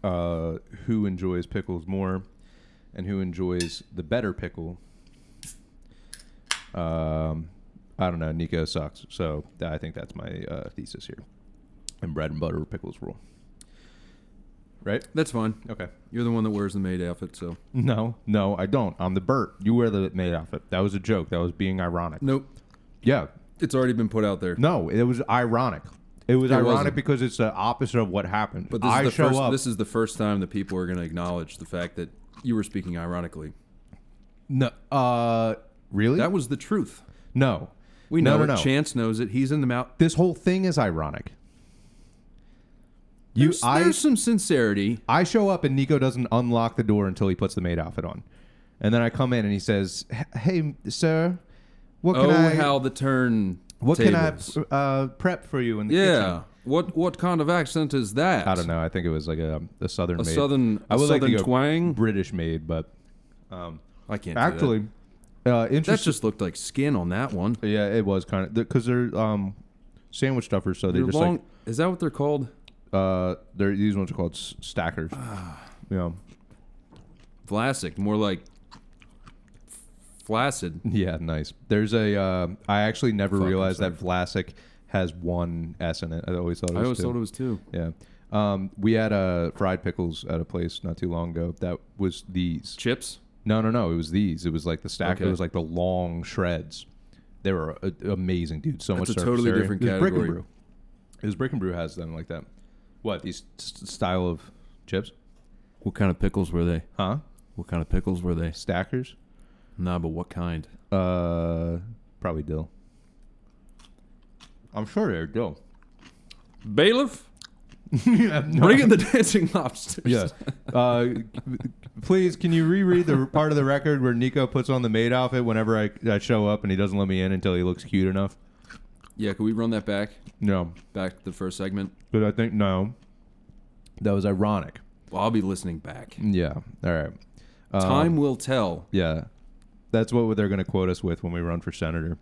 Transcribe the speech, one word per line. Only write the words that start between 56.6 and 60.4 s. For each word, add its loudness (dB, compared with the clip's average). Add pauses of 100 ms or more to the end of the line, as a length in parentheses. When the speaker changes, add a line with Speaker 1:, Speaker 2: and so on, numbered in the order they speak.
Speaker 2:
What, 0
what 0
kind 0
of 2
accent 0
is 0
that? 2
Speaker 1:
I 2
don't -2
know. -2
I -2
think -2
it 0
was, -2
like, -2
a, -4 (180)
a -4
southern -2
Speaker 2:
A 0
Speaker 1:
maid. -2
Speaker 2:
southern, 2